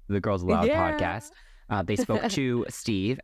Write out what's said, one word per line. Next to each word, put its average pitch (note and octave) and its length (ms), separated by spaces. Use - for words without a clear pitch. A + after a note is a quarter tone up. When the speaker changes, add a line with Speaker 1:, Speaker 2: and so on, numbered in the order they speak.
Speaker 1:
the G2+ 120
Girls G2 220
Aloud F2 260
Speaker 2:
Yeah. - 240
Speaker 1:
podcast. - 380
Uh, G2+ 120
they G2+ 140
spoke A2+ 260
Speaker 2:
<laughs> A#3 80
Speaker 1:
to B2+ 380
Steve G#2+ 560